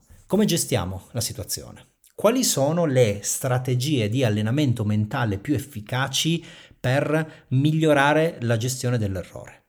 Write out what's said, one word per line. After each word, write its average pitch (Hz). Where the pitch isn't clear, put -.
Come 208
gestiamo 98
la 120
situazione? -
Quali 240
sono 165
le 120
strategie 127
di 127
allenamento 110
mentale 107
più 147
efficaci 135
per 143
migliorare 156
la 117
gestione 123
dell'errore? -